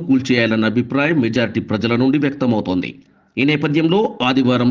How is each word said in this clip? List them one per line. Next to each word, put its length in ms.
కూల్చేయాలన్న 680
అభిప్రాయం 420
మెజారిటీ 360
ప్రజల 200
నుండి 220
వ్యక్తమవుతోంది. 640
ఈ 120
నేపథ్యంలో 500
ఆదివారం 440